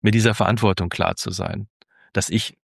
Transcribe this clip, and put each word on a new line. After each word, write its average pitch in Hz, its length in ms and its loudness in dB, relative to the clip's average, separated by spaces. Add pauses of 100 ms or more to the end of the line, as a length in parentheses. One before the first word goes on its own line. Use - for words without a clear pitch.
Mit 107 140 4
dieser 113 200 4
Verantwortung 98 540 2
klar - 260 -2
zu - 160 -8
sein, 92 380 -8 (420)
dass - 180 -2
ich - 280 -2 (120)